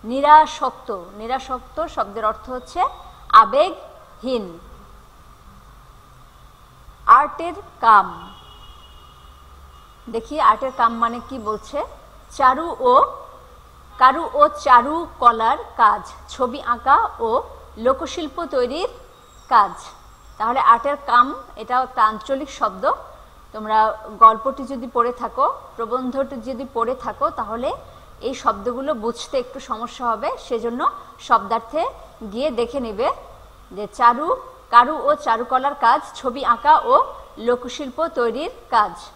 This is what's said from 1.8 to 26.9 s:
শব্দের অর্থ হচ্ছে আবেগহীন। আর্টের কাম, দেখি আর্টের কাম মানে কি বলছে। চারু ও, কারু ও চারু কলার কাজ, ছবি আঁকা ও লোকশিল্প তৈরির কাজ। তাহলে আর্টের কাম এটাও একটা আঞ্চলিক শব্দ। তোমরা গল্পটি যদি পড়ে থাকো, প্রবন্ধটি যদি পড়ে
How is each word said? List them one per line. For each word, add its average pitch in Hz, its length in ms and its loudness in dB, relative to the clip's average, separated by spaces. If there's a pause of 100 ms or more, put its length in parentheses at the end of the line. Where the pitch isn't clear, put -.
শব্দের 214 400 -6
অর্থ 214 240 -4
হচ্ছে 254 340 -6 (460)
আবেগহীন। 226 1300 0 (2500)
আর্টের 302 480 4 (260)
কাম, 180 540 2 (1800)
দেখি 226 320 -6
আর্টের 254 360 2
কাম 233 160 2
মানে 233 260 -2 (100)
কি 269 100 -10
বলছে। 214 440 -6 (480)
চারু 269 480 0
ও, 262 240 6 (960)
কারু 269 360 4
ও 294 140 6
চারু 294 600 4 (120)
কলার 233 380 4 (200)
কাজ, 208 240 4 (280)
ছবি 247 320 -4
আঁকা 247 480 2 (100)
ও 226 220 0 (360)
লোকশিল্প 285 680 -4
তৈরির 277 420 -2 (600)
কাজ। 202 220 4 (680)
তাহলে 240 220 -2
আর্টের 277 460 4
কাম 262 300 2 (200)
এটাও 247 280 -2
একটা 240 220 0
আঞ্চলিক 269 460 -4
শব্দ। 202 400 -4 (640)
তোমরা 214 440 0 (220)
গল্পটি 226 440 6
যদি 254 300 -8
পড়ে 240 180 2
থাকো, 269 420 -2 (220)
প্রবন্ধটি 254 600 -4
যদি 240 380 -10
পড়ে 233 220 -2